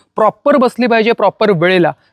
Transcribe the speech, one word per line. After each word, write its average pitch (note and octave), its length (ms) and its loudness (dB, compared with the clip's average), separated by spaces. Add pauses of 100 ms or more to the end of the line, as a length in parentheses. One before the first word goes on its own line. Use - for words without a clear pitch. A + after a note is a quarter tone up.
(180)
प्रॉपर A3 400 0
बसली B3 300 -2
पाहिजे, A3+ 240 0
प्रॉपर G#3 400 -2
वेळेला. F3 400 0 (220)